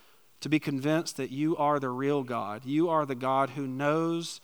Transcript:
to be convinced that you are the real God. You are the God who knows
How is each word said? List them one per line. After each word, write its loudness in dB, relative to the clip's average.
to -6
be 4
convinced 0
that -6
you 0
are 2
the -2
real 0
God. -6
You 2
are 2
the -4
God 2
who -6
knows 0